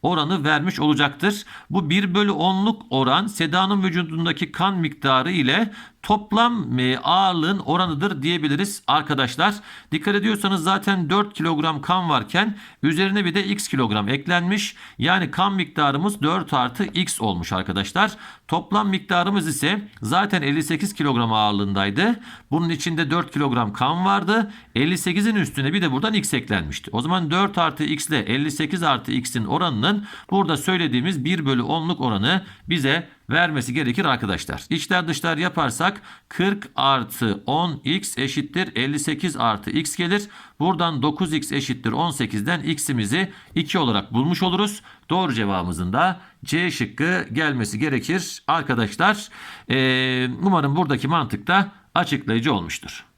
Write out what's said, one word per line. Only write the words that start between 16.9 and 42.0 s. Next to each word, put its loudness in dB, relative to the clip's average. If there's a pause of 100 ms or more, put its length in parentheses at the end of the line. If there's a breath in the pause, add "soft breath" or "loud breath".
olmuş -2
arkadaşlar. -2 (320 loud breath)
Toplam 0
miktarımız 0
ise 0 (140)
zaten 0
elli 0
sekiz -2
kilogram 2
ağırlığındaydı. 2 (300 loud breath)
Bunun 2
içinde -2
dört 0
kilogram 0
kan 0
vardı. 2 (240 loud breath)
Elli 2
sekizin 2
üstüne 0
bir 0
de 2
buradan 0
x 0
eklenmişti. -4
O -2
zaman 0
dört 0
artı 0
x -2
ile 0
elli 0
sekiz -2
artı 0
x'in -2
oranının 0 (240 loud breath)
burada 2
söylediğimiz 0
bir 0
bölü 2
onluk -2
oranı 2 (260 loud breath)
bize 0 (220 loud breath)
vermesi 0
gerekir 0
arkadaşlar. -2
İçler 0
dışlar -2
yaparsak -2 (260 loud breath)
kırk -2
artı 0
on 0
x -4
eşittir -4
elli 0
sekiz -2
artı 0
x -2
gelir. 0 (380 loud breath)
Buradan 0
dokuz 0
x -2
eşittir -2
on 0